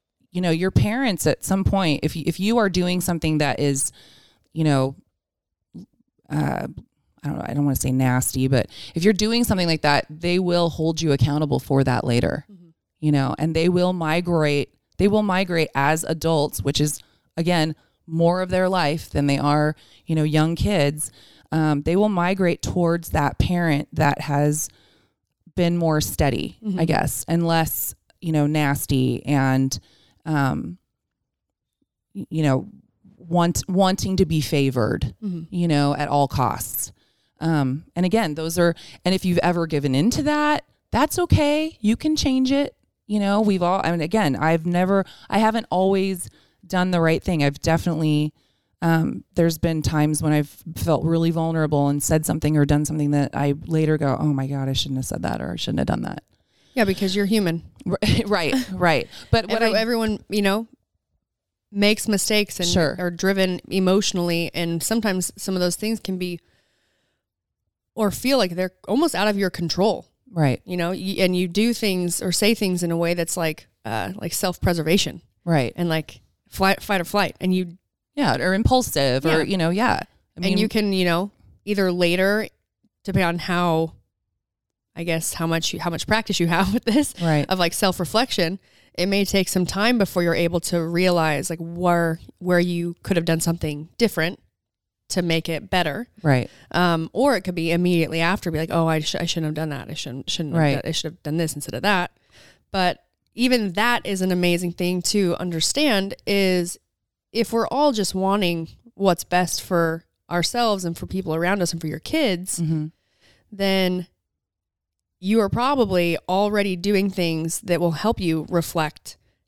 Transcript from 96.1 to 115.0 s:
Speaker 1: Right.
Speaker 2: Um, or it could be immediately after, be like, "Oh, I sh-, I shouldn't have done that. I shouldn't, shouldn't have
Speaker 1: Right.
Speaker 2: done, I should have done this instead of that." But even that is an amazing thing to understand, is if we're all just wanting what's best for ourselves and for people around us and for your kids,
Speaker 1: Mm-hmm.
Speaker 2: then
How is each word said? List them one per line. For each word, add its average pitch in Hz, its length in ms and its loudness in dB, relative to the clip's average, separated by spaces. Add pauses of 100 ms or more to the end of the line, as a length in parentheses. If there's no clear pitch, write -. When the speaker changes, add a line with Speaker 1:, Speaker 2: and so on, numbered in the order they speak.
Speaker 1:
Right. 135 280 2 (220)
Speaker 2:
Um, 170 400 0
or 254 240 2
it 190 60 -4
could 180 120 -6
be 160 160 -2
immediately 170 500 2
after, 175 300 0
be 160 80 -2
like, 165 140 -4
"Oh, 165 160 2
I 160 120 0
sh-, - 200 -4
I - 60 -2
shouldn't 160 240 -4
have 151 40 -6
done 160 140 -4
that. 135 220 -10
I 156 40 -12
shouldn't, 131 360 -10
shouldn't 156 240 -6
have 165 80 2
Speaker 1:
Right. 143 140 4
Speaker 2:
done, - 100 -6
I - 60 -4
should 160 200 -6
have - 100 -20
done 147 140 -4
this 165 180 -2
instead - 200 -10
of 156 80 -8
that." 190 280 0 (600)
But 185 320 -2 (300)
even 233 400 0
that 226 320 0
is 190 160 -4
an 185 100 0
amazing 175 400 0
thing 180 300 -2 (100)
to 190 260 0
understand, 196 760 -2 (120)
is 185 520 0 (540)
if - 200 -2
we're 226 160 0
all 285 240 2
just 208 240 -2
wanting 185 520 0 (260)
what's 190 300 0
best 180 380 -2
for 165 420 0 (260)
ourselves 196 540 0
and 170 140 -4
for - 80 -10
people 180 300 -4
around 180 260 0
us 170 100 0
and 165 80 -8
for 160 60 -6
your 156 140 -6
kids, 196 580 -2
Speaker 1:
Mm-hmm. 156 280 0 (640)
Speaker 2:
then 190 540 0 (1160)